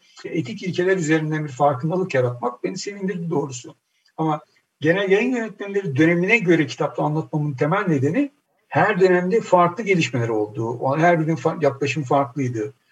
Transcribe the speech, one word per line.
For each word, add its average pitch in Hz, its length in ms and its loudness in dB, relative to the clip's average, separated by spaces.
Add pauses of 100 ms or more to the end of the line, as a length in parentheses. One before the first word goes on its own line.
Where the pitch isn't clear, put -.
(260)
etik 180 380 -6
ilkeler 185 340 0
üzerinden 156 480 0
bir 143 40 -8
farkındalık 156 640 0
yaratmak - 500 -2
beni 185 140 -6
sevindirdi 190 520 -6
doğrusu. 131 460 -6 (420)
Ama 156 220 -2 (400)
genel 185 320 2
yayın 240 240 2
yönetmenleri 202 600 -6
dönemine 175 420 4
göre 165 300 2
kitapta 151 360 -4
anlatmamın 151 500 -2
temel 175 340 0
nedeni 165 440 0 (360)
her 185 320 0
dönemde 185 420 4
farklı 175 420 2
gelişmeler 131 460 0
olduğu, 113 400 -2
o, 135 280 -2
her 170 220 4
birinin 160 160 0
fa-, 165 280 -4
yaklaşım 139 400 -2
farklıydı. 127 720 -2 (180)